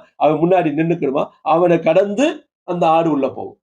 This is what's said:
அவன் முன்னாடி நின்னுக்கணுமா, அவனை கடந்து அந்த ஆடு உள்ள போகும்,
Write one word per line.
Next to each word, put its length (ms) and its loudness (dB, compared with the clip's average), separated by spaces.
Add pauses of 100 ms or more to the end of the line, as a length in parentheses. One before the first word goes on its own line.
(160)
அவன் 220 0
முன்னாடி 280 2
நின்னுக்கணுமா, 600 -2 (160)
அவனை 360 2
கடந்து 680 0 (180)
அந்த 220 -2
ஆடு 240 2
உள்ள 180 0
போகும், 340 -12